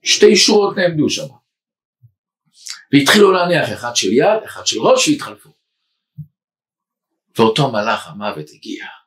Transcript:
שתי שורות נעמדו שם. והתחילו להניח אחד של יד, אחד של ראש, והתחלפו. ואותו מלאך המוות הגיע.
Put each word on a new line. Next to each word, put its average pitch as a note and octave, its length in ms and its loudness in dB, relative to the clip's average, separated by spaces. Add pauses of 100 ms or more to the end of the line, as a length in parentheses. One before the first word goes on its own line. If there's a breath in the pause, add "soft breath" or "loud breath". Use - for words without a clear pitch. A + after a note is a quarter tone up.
שתי G#3 320 4
שורות G3+ 420 2
נעמדו D#3+ 320 0
שם. D#3 180 -8 (1700 loud breath)
והתחילו F#3+ 380 4
להניח E3+ 420 -2
אחד A#2+ 220 -10
של G#2 180 -2
יד, G3 320 0
אחד F#2 200 -18
של G#2+ 140 -4
ראש, B3+ 280 2
והתחלפו. - 420 -6 (1900)
ואותו A#2 340 2
מלאך G#2+ 360 -4
המוות G2+ 460 -10
הגיע. - 320 -16 (220)